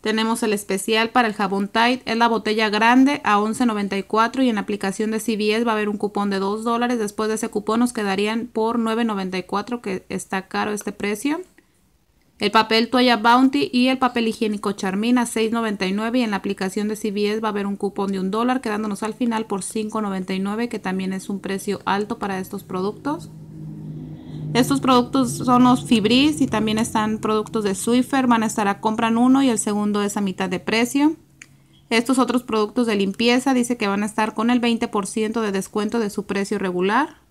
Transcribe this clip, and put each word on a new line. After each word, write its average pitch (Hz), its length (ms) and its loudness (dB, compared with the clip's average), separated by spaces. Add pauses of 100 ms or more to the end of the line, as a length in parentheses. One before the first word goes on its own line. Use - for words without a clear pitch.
Tenemos 226 380 0
el 214 100 0
especial 220 600 -2
para 247 160 4
el 208 40 -2
jabón 202 340 -2
Tide. 240 380 0
Es 226 140 -2
la 233 100 4
botella 214 400 0
grande 247 560 4
a 208 160 4
once 220 240 0
noventa 208 320 -2
y 196 60 -2
cuatro 233 400 2
y 254 80 4
en 220 60 0
la 202 40 -2
aplicación 202 500 -2
de 220 80 -2
C 220 180 -2
V 214 180 2
S 233 100 2
va 233 80 0
a - 40 0
haber 214 120 0
un 208 80 -2
cupón 202 320 -2
de 196 100 0
dos 202 240 -2
dólares. 240 360 0
Después 214 320 -2
de 220 60 0
ese 220 120 -4
cupón 214 320 0
nos 247 140 2
quedarían 208 520 -2
por 226 320 0
nueve 226 280 0
noventa 190 320 -4
y 175 60 -6
cuatro, 208 360 -4
que 190 300 -6
está 190 360 -6
caro 208 260 -4
este 208 200 -6
precio. 220 480 -4 (960)
El 208 120 0
papel 220 400 2
toalla 247 260 4
Bounty 262 560 4
y 247 140 4
el 262 100 2
papel 240 320 0
higiénico 214 440 -2
Charmin 202 440 0
a 240 80 4
seis 220 280 -2
noventa 214 340 -2
y 190 60 0
nueve 220 260 -2
y 247 40 2
en 220 100 -2
la 196 40 -2
aplicación 196 520 -4
de 214 80 -4
C 214 140 -4
V 208 220 0
S 214 80 -2
va 220 80 -2
a 208 40 -2
haber 202 140 -2
un 202 100 -4
cupón 196 360 -2
de 190 80 -2
un 190 100 -2
dólar, 240 300 0
quedándonos 214 440 -4
al 214 100 -4
final 226 320 -2
por 196 160 -4
cinco 214 400 -4
noventa 190 320 -4
y 190 40 -2
nueve, 208 300 -2
que 233 100 -8
también 190 360 -4
es 190 160 -8
un 196 100 -4
precio 196 460 -4
alto 208 320 -2
para 196 220 -4
estos 190 220 -10
productos. 208 680 -6 (1200)
Estos 254 260 2
productos 247 540 2
son 247 320 4
los 254 200 4
Fibris 247 560 4
y 262 60 4
también 214 320 0
están 214 400 0
productos 214 460 -2
de 196 100 0
Swiffer. 247 540 2
Van 226 160 4
a - 20 0
estar 214 220 0
a 196 120 -2
compran 226 380 0
uno 262 240 6
y 269 60 4
el 226 100 2
segundo 208 420 0
es 202 160 -2
a 214 40 -2
mitad 190 280 -2
de 180 120 -2
precio. 277 560 2 (720)
Estos 240 300 2
otros 247 240 0
productos 214 420 0
de 220 80 0
limpieza 233 580 2
dice 240 240 0
que 208 120 -2
van 202 160 0
a - 20 -4
estar 220 260 -2
con 220 180 0
el 247 100 4
veinte 233 260 0
por 196 220 -2
ciento 220 320 -2
de 214 100 -2
descuento 208 480 -2
de 220 100 0
su 196 180 -6
precio 202 340 -2
regular. 196 560 0 (140)